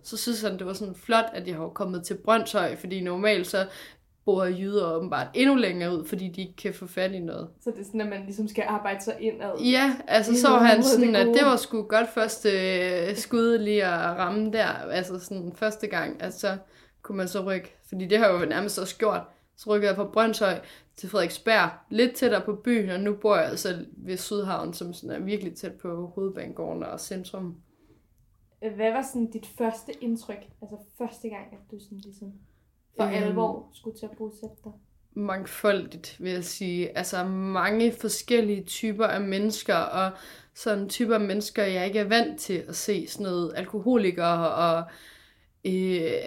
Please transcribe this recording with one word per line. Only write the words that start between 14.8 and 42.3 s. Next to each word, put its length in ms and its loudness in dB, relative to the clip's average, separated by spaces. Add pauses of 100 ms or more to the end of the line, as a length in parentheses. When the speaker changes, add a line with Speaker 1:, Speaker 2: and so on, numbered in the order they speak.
Speaker 1:
sådan 380 -10
første 300 -2
gang, 360 -4
at 120 -6
så 220 -4 (460)
kunne 140 -8
man 120 -2
så 180 -4
rykke, 280 -6 (140)
fordi 180 -6
det 120 4
har 80 6
jeg 140 4
jo 60 0
nærmest 320 -2
også 200 -8
gjort. 220 2 (360)
Så 140 -6
rykkede 180 2
jeg 80 2
fra 160 -2
Brønshøj 480 2 (360)
til 120 -10
Frederiksberg, 600 2 (200)
lidt 240 4
tættere 300 2
på 100 -4 (100)
byen, 260 2
og 100 -2
nu 140 0
bor 220 2
jeg 100 4
altså 380 -4 (120)
ved 200 -8
Sydhavn, 580 -4
som 180 -10
sådan 300 -10
er 20 -6
virkelig 300 -6
tæt 180 -12
på 420 -10
Hovedbanegården 680 -6
og 180 -10
centrum. 560 -10 (1200)
Speaker 2:
Hvad 160 0
var 100 -2 (100)
sådan 180 -2
dit 160 -10 (120)
første 340 -4 (120)
indtryk, 380 -6 (200)
altså 140 -16 (220)
første 300 -8
gang, 240 -12
at 60 -20 (120)
du 100 -14
sådan 180 -18
ligesom 340 -18 (640)
for 80 0
Speaker 1:
Øhm, 100 0
Speaker 2:
alvor 600 -2
skulle 240 -14
til 80 -12
at 120 -16
bosætte 460 -12
dig? 80 -18 (420)
Speaker 1:
Mangfoldigt, 1040 -2
vil 140 -6
jeg 120 -4
sige. 540 -4
Altså 260 -4
mange 680 0
forskellige 720 0
typer 420 -2
af 140 0
mennesker, 560 0
og 340 0 (440)
sådan 340 -2
typer 260 0
af 60 4
mennesker, 440 -2
jeg 220 0
ikke 120 0
er 100 0
vant 320 2